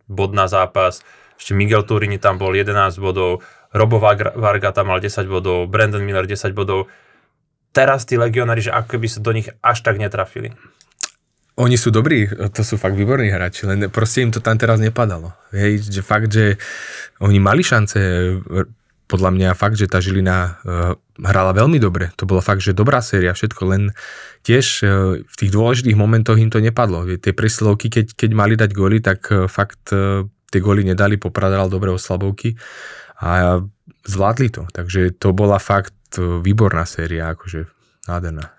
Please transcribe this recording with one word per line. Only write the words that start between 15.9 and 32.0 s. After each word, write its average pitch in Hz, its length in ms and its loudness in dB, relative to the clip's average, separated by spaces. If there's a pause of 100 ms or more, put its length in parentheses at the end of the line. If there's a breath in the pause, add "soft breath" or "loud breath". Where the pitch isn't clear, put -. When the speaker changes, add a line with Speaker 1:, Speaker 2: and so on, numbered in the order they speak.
Speaker 2:
fakt, 107 280 0
že 104 260 4 (640 loud breath)
oni 101 180 4
mali 98 240 4
šance, 110 380 0 (400)
r-, - 300 -4 (360)
podľa 92 260 2
mňa 92 220 2
fakt, 104 220 0
že 104 100 0
tá 92 140 0
Žilina, 92 380 0 (180)
eh, 87 380 -4 (260)
hrala 95 320 2
veľmi 127 260 4
dobre. 87 380 0
To - 80 -8
bola 92 160 2
fakt, 98 200 0
že 98 120 0
dobrá 110 300 2
séria, 90 300 0
všetko, - 360 -4
len 95 160 2 (580 loud breath)
tiež, - 240 4 (140)
eh, 104 80 2 (320)
v - 160 -18
tých 98 160 0
dôležitých 117 420 2
momentoch 110 440 4
im 110 100 4
to 110 100 0
nepadlo. 110 460 0
Vie, 90 140 -4
tie 95 140 -2
presilovky, 110 560 0
keď, 110 280 -2
keď 113 160 0
mali 107 240 2
dať 110 160 2
góly, 98 280 2
tak, 95 280 -2
eh, 95 180 2
fakt, - 460 -4
eh, 98 320 0 (240)
tie 98 120 0
góly 101 240 2
nedali, 98 320 2
Poprad 98 360 -2
hral 95 160 0
dobre 95 240 -2
oslabovky 98 640 -4 (640 loud breath)